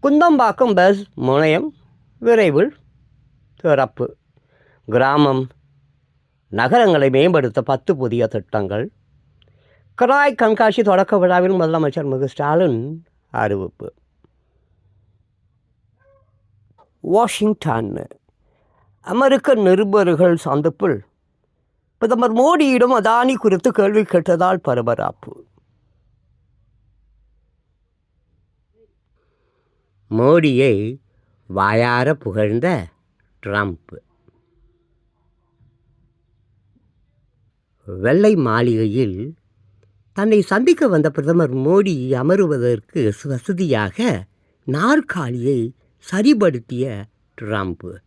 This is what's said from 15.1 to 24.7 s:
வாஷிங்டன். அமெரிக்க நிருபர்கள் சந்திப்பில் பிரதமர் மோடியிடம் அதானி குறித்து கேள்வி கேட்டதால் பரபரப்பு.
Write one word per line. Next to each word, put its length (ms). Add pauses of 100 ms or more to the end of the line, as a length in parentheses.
வாஷிங்டன். 1080 (960)
அமெரிக்க 540
நிருபர்கள் 800
சந்திப்பில் 680 (960)
பிரதமர் 360
மோடியிடம் 680
அதானி 320
குறித்து 380
கேள்வி 300
கேட்டதால் 540
பரபரப்பு. 880 (4000)